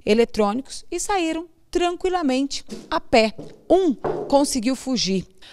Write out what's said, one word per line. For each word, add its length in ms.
eletrônicos 840
e 120
saíram 480
tranquilamente 880
a 120
pé. 340
Um 240
conseguiu 480
fugir. 500